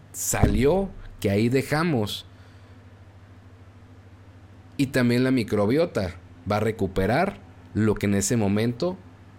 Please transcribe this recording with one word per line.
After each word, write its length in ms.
salió, 800
que 100
ahí 180
dejamos. 760
Y 100
también 360
la 80
microbiota 840
va 60
a 40
recuperar 840
lo 220
que 100
en 80
ese 220
momento 600